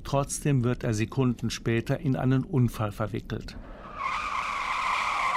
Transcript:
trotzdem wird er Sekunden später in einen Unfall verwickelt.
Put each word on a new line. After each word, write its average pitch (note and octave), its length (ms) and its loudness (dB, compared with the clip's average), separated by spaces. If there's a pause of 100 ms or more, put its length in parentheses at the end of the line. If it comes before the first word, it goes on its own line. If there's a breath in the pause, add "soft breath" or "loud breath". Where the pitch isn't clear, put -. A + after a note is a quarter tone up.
trotzdem C#3 600 2
wird B2 200 2
er A#2+ 100 2
Sekunden A#2 560 2
später A#2 500 0
in C3 160 2
einen C3 280 4
Unfall A#2 480 2
verwickelt. A2 680 -6 (1800)